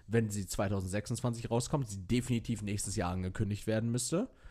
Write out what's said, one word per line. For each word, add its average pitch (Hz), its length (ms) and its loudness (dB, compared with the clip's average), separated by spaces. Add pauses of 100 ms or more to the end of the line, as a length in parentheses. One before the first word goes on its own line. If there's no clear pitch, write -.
wenn 113 240 4
sie 101 160 -2
zweitausendsechsundzwanzig 104 1040 -2
rauskommt, 120 400 0
sie 98 160 -8
definitiv 117 560 2
nächstes 101 320 -2
Jahr 90 160 0
angekündigt 92 560 0
werden 110 240 2
müsste. 160 380 0 (220)